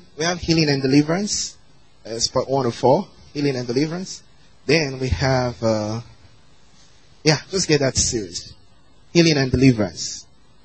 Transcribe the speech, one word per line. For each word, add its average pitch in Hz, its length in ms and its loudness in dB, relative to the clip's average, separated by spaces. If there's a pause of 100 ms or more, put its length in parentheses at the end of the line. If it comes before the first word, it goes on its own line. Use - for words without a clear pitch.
(180)
we 156 80 -4
have 175 140 -4
healing 160 300 2
and 139 120 0
deliverance. 151 760 0 (460)
That's 117 240 -4
part 123 220 -2
one 135 160 0
of 117 100 -2
four, 143 320 4 (260)
healing 143 220 -2
and 123 120 -6
deliverance. 156 560 -4 (420)
Then 135 340 0
we 131 100 -4
have, 127 540 0
uh, 110 380 -2 (1200)
yeah, 147 140 2 (120)
just 190 180 -4
get 151 120 2
that 131 160 -2
series. - 580 -6 (600)
Healing 165 240 4
and 135 140 0
deliverance. 120 760 2 (400)